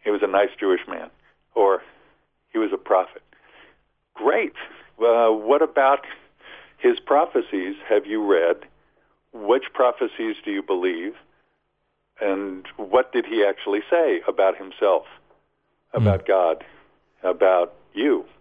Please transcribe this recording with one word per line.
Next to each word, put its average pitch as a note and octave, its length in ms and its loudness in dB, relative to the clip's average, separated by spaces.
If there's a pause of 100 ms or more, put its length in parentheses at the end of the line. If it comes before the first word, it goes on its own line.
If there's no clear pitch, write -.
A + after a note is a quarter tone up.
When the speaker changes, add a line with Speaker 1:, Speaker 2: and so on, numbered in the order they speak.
Speaker 1:
He G#2+ 60 -2
was G2+ 120 0
a G#2 40 0
nice G2 320 2
Jewish F#2 300 0
man," E2 220 -12 (440)
or, G2 280 2 (680)
"He A2+ 60 -4
was G#2+ 140 -2
a F#2+ 40 -6
prophet." - 460 -2 (920)
Great. A3 400 -2 (460)
Uh, A#2 300 4
what A2 320 2
about C#3 420 0 (720)
his A#2+ 220 2
prophecies A2+ 760 -2 (120)
have G#2 180 0
you G#2+ 180 -4
read? F2 320 2 (760)
Which A#2 400 -2
prophecies A#2 720 -2
do G#2+ 60 -8
you G2 120 -6
believe? F#2 520 -4 (1040)
And G2 460 -6 (100)
what A2 360 0
did A#2+ 140 -2
he G#2+ 180 0
actually G2+ 460 -2
say C#3+ 380 2
about F#2+ 280 0
himself, F#2+ 500 -2 (880)
Speaker 2:
Mm. A#2 80 0
Speaker 1:
about G2 240 0
God, F2 380 0 (580)
about F2+ 520 2 (200)
you? A2+ 300 0 (160)